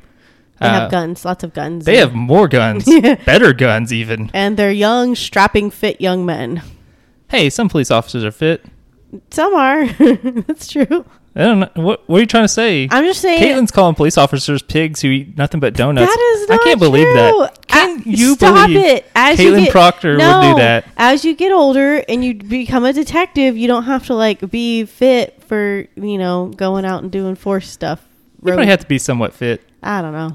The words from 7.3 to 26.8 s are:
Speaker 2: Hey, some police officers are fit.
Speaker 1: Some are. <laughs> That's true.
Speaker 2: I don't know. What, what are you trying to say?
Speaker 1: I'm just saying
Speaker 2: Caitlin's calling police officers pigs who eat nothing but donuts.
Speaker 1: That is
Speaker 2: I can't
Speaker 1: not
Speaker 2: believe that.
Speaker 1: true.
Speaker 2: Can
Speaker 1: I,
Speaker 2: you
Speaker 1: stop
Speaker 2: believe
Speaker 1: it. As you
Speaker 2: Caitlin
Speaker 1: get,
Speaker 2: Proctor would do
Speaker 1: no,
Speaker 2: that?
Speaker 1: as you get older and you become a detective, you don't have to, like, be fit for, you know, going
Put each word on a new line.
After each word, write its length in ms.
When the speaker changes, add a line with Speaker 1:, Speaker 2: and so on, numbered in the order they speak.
Speaker 2:
Hey, 200
some 180
police 240
officers 320
are 80
fit. 320
Speaker 1:
Some 220
are. 340
<laughs> 120
That's 220
true. 360
Speaker 2:
I 60
don't 180
know. 160
What, 340
what 80
are 40
you 40
trying 200
to 40
say? 400
Speaker 1:
I'm 140
just 180
saying 220
Speaker 2:
Caitlin's 280
calling 240
police 220
officers 460
pigs 380
who 80
eat 280
nothing 220
but 140
donuts. 360
Speaker 1:
That 280
is 120
Speaker 2:
I 140
can't 160
Speaker 1:
not 0
Speaker 2:
believe 260
that. 180
Speaker 1:
true. 140
Speaker 2:
Can 320
Speaker 1:
I, 60
Speaker 2:
you 300
Speaker 1:
stop 340
Speaker 2:
believe 160
Speaker 1:
it. 280
As 260
you 120
Speaker 2:
Caitlin 140
Speaker 1:
get, 60
Speaker 2:
Proctor 420
would 60
do 40
Speaker 1:
no, 340
Speaker 2:
that? 280
Speaker 1:
as 280
you 100
get 160
older 560
and 160
you 120
become 500
a 80
detective, 640
you 100
don't 160
have 240
to, 80
like, 340
be 360
fit 580
for, 420
you 220
know, 380
going 300